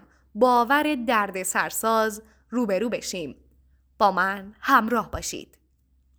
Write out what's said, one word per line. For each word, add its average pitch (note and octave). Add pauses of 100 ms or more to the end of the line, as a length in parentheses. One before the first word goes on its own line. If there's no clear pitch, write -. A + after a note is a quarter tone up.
(340)
باور B3+ (100)
درد G3+
سرساز A3 (280)
روبرو A3
بشیم. F3+ (640)
با G3+
من F#3+
همراه A3+
باشید. - (600)